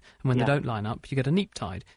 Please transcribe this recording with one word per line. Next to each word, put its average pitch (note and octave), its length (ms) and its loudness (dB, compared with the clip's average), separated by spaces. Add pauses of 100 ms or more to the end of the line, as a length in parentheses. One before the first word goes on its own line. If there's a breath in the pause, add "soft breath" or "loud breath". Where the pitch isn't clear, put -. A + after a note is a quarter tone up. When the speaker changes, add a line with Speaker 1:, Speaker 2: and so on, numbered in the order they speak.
(240 soft breath)
Speaker 1:
and C3+ 60 2
when B2 80 4
Speaker 2:
Yeah. B2+ 80 2
Speaker 1:
they C#3 80 4
don't C#3+ 120 0
line A2 200 -4
up, - 260 -8
you C#3 40 -4
get C3 120 0
a C#3 40 2
neap G3 220 0
tide. F#2 300 -8 (140 soft breath)